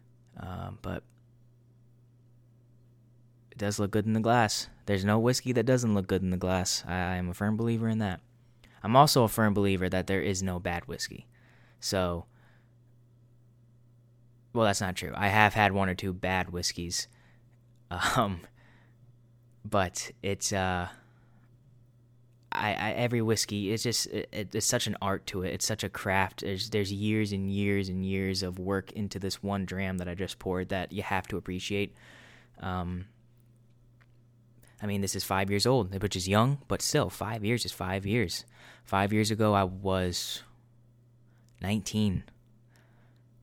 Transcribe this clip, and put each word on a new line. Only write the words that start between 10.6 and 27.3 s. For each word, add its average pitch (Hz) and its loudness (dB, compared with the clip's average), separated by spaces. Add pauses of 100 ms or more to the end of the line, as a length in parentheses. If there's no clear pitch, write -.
bad 87 -4
whiskey. - -10 (540)
So, 90 -2 (2250)
well, 113 2
that's 101 2
not 92 -2
true. - -8
I 104 0
have 104 6
had 104 4
one 98 2
or 90 0
two 95 -4
bad 92 -2
whiskeys. 87 -6 (840)
<laughs> 90 0
Um, 101 0 (1200)
but 95 -2 (100)
it's, 98 -2
uh, 92 0 (1600)
I, - -2
I, 104 -2
every 120 0
whiskey, 104 0
it's 113 -2
just, 117 0
it, - -6
it, 104 -8
it's 107 0
such - 0
an 107 -4
art 95 -2
to 95 -4
it. 90 -4
It's 95 -4
such 110 -2
a 98 -4
craft. 95 0
There's, 98 -6
there's 104 0
years 107 0